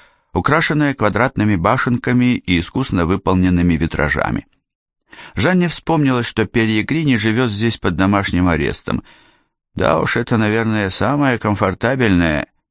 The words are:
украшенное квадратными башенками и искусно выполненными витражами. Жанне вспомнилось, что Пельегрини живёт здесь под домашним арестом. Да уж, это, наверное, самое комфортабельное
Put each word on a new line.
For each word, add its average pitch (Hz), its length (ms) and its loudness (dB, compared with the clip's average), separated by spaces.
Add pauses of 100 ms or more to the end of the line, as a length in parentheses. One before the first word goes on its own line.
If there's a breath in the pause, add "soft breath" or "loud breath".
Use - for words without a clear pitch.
(340 soft breath)
украшенное 147 600 0
квадратными 104 640 0
башенками 123 800 0
и 90 240 0
искусно 92 480 -2
выполненными 90 680 2
витражами. 73 720 -2 (880 loud breath)
Жанне 175 340 2
вспомнилось, 139 580 0
что - 180 -2
Пельегрини 113 720 0
живёт 113 340 0
здесь 110 280 -2
под 92 160 -2
домашним 95 540 2
арестом. - 560 -2 (720 soft breath)
Да - 260 0
уж, - 160 -2
это, - 200 -2
наверное, 107 540 0
самое 131 480 -2
комфортабельное 98 1080 0 (220)